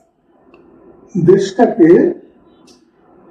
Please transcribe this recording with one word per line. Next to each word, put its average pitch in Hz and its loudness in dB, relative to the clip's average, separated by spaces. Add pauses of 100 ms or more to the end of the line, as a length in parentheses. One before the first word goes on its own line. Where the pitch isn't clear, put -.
(1160)
দেশটাকে 190 0 (1400)